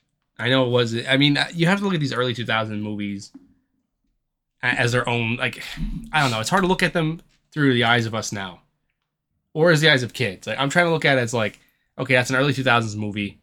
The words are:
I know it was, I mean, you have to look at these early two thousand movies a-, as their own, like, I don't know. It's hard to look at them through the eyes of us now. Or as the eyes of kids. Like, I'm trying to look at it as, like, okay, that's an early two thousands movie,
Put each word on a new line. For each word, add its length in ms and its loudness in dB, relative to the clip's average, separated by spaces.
I 100 -2
know 180 2
it 40 -2
was, 360 0
I 120 2
mean, 200 4
you 140 2
have 100 2
to 60 -4
look 100 -2
at 60 -2
these 120 -2
early 220 -2
two 100 -6
thousand 380 -2
movies 480 -8
a-, 40 0
as 240 2
their 180 0
own, 280 0
like, 260 -6
I 80 2
don't 120 2
know. 80 -2
It's 100 -4
hard 140 2
to 40 2
look 140 0
at 120 0
them 260 -2
through 220 2
the 100 2
eyes 220 4
of 80 -6
us 180 -6
now. 300 -10
Or 160 4
as 120 4
the 80 6
eyes 120 4
of 120 -6
kids. 340 -4
Like, 100 -4
I'm 120 -2
trying 160 2
to 40 2
look 140 0
at 140 4
it 20 2
as, 140 -2
like, 260 -2
okay, 160 0
that's 160 2
an 60 0
early 180 2
two 100 -4
thousands 320 2
movie, 460 -6